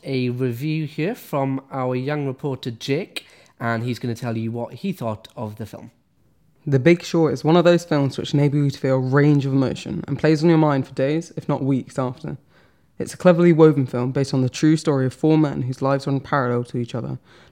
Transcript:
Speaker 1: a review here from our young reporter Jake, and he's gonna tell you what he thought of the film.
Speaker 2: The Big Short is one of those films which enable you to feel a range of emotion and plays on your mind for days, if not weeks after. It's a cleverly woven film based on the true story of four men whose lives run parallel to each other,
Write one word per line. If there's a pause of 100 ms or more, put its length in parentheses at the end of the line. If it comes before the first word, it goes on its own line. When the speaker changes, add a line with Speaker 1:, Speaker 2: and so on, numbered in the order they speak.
Speaker 1:
a
review
here
from
our
young
reporter
Jake, (340)
and
he's
gonna
tell
you
what
he
thought
of
the
film. (760)
Speaker 2:
The
Big
Short
is
one
of
those
films
which
enable
you
to
feel
a
range
of
emotion
and
plays
on
your
mind
for
days,
if
not
weeks
after. (640)
It's
a
cleverly
woven
film
based
on
the
true
story
of
four
men
whose
lives
run
parallel
to
each
other, (320)